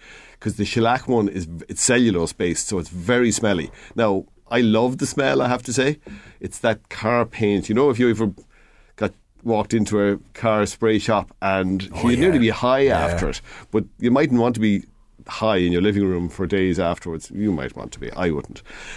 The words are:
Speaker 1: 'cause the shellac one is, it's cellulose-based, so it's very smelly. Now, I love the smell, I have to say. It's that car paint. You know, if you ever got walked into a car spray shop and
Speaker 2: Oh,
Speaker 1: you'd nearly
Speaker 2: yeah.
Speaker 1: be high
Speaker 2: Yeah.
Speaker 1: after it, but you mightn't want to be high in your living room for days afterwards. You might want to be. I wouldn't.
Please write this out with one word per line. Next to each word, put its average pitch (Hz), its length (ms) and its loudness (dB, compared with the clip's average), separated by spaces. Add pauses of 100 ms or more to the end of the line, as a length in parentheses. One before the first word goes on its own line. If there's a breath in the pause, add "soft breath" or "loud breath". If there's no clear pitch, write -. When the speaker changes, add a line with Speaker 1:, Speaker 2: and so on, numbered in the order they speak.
(400 loud breath)
Speaker 1:
'cause 107 140 -4
the 104 100 -2
shellac 117 440 0
one 113 200 2
is, 87 200 -6 (200)
it's - 140 -6
cellulose-based, 90 880 2
so 95 100 -2
it's 80 120 -6
very 113 420 2
smelly. 98 380 0 (260 loud breath)
Now, 104 280 0 (260)
I 120 100 2
love 117 380 2
the 139 80 -4
smell, 139 360 0
I 123 60 0
have 123 160 -2
to 123 80 -8
say. 135 260 0 (420 loud breath)
It's - 200 -12
that 110 300 -2
car 117 340 0
paint. 101 440 0
You 107 60 0
know, 139 160 4
if 110 80 -2
you 123 120 4
ever 107 200 0 (640 soft breath)
got 104 160 -2 (300)
walked 110 320 -2
into 107 260 0
a 101 180 2 (160)
car 107 320 2
spray 110 320 0
shop 101 440 -2
and 95 520 0
Speaker 2:
Oh, 120 140 -2
Speaker 1:
you'd 120 120 2
nearly 175 160 4
Speaker 2:
yeah. 127 40 4
Speaker 1:
be 113 100 4
high 127 360 0
Speaker 2:
Yeah. 107 120 4
Speaker 1:
after 78 320 -2
it, - 100 -8 (300 loud breath)
but 107 140 0 (140)
you 120 120 2
mightn't 131 300 4
want 120 140 2
to 110 60 -4
be 104 240 2 (420)
high 110 300 0
in 90 160 2
your 87 100 2
living 101 220 2
room 90 240 -2
for 92 180 -6
days 95 320 0
afterwards. 85 560 -4
You 104 180 -2
might 65 220 -4
want - 180 -12
to - 80 -18
be. 58 120 -10
I 87 180 -2
wouldn't. - 320 -6 (340 loud breath)